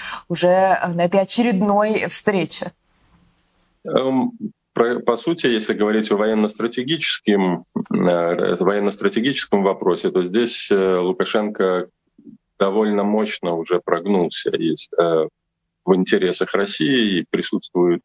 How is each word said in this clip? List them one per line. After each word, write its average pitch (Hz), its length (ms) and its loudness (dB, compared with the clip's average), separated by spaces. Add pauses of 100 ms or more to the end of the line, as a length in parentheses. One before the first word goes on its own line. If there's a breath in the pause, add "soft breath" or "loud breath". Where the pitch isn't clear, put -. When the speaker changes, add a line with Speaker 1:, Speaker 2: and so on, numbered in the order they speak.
(280 loud breath)
Speaker 1:
уже, 175 200 2
э, 185 460 4
на 170 100 0
этой 185 160 2
очередной 208 880 0
встрече? - 640 -2 (1120)
Speaker 2:
Эм, 131 480 0 (400)
про-, 120 260 0
по 117 180 -2
сути, 170 300 -2
если 110 280 0
говорить 107 360 0
о 107 60 2
военно-стратегическим, 110 1500 0 (120)
э, 87 800 0
военно-стратегическом 101 1040 0
вопросе, 92 480 0
то 92 140 0
здесь, 113 480 -2
э, 95 260 2
Лукашенко 92 920 0 (720)
довольно 101 460 2
мощно 104 500 -2
уже 85 300 -2
прогнулся 90 640 0
из, 80 400 -2 (100)
э, 82 300 2 (560)
в 95 100 4
интересах 92 600 0
России, 101 640 0
и - 100 -4
присутствуют 87 760 -2